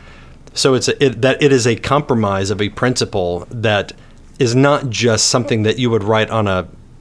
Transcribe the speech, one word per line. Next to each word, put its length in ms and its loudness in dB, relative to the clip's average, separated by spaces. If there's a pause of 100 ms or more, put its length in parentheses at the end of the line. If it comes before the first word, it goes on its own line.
(540)
So 220 2
it's 120 0
a, 160 0
it, 200 0
that 180 2
it 100 4
is 160 4
a 80 2
compromise 760 0
of 100 -4
a 80 -2
principle 840 -4
that 420 -2 (440)
is 180 0
not 360 2
just 360 0
something 360 0
that 140 0
you 120 0
would 140 0
write 260 0
on 180 0
a 200 -2 (340)